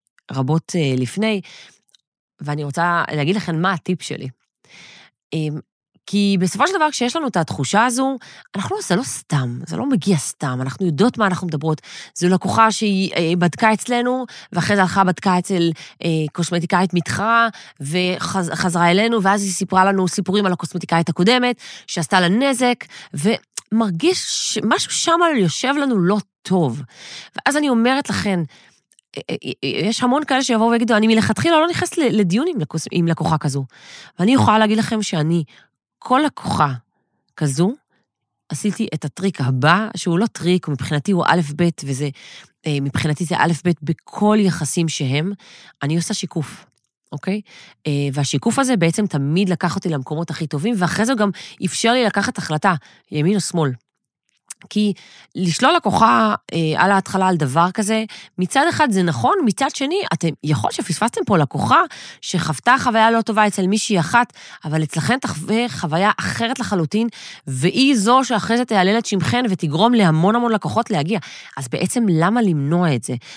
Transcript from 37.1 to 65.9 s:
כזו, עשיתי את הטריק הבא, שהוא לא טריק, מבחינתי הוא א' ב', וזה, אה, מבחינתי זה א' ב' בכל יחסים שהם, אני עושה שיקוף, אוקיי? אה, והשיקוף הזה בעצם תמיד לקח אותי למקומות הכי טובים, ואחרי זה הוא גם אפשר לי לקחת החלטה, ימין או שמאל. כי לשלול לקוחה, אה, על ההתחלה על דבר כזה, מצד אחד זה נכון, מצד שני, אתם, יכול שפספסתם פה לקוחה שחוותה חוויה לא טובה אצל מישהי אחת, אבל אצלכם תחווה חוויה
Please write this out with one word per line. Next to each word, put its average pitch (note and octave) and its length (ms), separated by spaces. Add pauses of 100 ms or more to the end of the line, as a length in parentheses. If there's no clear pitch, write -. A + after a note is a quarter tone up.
כזו, D#3 380 (760)
עשיתי G3+ 460
את D#3 100
הטריק F3+ 360
הבא, D3 560
שהוא E3+ 220
לא A3+ 80
טריק, F3+ 420
מבחינתי D3 440
הוא F3 140
א' F3 140 (160)
ב', F3 120 (160)
וזה, C#3 240 (580)
אה, D3 160
מבחינתי D3+ 420
זה E3 140
א' D#3+ 140 (120)
ב' F3 60 (120)
בכל G#3 580
יחסים E3+ 480
שהם, D3 440 (500)
אני D3 140
עושה E3+ 180
שיקוף, - 520 (460)
אוקיי? F#3+ 280 (460)
אה, D3+ 60 (200)
והשיקוף C#3+ 460
הזה C4 180
בעצם E3+ 300
תמיד D#3 420
לקח F3+ 280
אותי F#3+ 120
למקומות D3+ 420
הכי D3+ 160
טובים, E3+ 320
ואחרי F3+ 280
זה C4 60
הוא B3 60
גם G3+ 120 (340)
אפשר A3+ 280
לי B3 120
לקחת G3 340
החלטה, E3 360 (360)
ימין D3+ 240
או G3 60
שמאל. D#3 320 (1000)
כי G#3 220 (420)
לשלול F#3+ 420
לקוחה, A3+ 580 (180)
אה, E3 60 (180)
על F#3 140
ההתחלה F#3+ 380
על F#3 80
דבר D#3+ 340
כזה, A3 340 (340)
מצד C4+ 300
אחד D4+ 220
זה F#3+ 120
נכון, F3 320 (100)
מצד B3 300
שני, D#4 260 (120)
אתם, E3 160 (160)
יכול C#3+ 280
שפספסתם A#3 540
פה G3 120
לקוחה - 420 (400)
שחוותה - 580
חוויה A3+ 320
לא A3+ 120
טובה G#3+ 240
אצל G3 200
מישהי G3+ 340
אחת, A#3 320 (320)
אבל D#3 180
אצלכם E3+ 380
תחווה G#3+ 480
חוויה F3 500